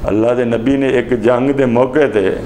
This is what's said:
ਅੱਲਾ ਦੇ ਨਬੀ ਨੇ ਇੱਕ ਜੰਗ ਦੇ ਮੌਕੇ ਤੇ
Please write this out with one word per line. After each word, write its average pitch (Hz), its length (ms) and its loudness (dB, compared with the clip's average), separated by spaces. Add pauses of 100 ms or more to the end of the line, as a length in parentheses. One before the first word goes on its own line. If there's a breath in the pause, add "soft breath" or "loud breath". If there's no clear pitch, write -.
ਅੱਲਾ 113 260 2
ਦੇ 123 100 -2
ਨਬੀ 117 320 0
ਨੇ 135 120 -2 (100)
ਇੱਕ 120 160 -2
ਜੰਗ 120 360 0
ਦੇ 139 140 0
ਮੌਕੇ 127 420 2
ਤੇ 101 400 0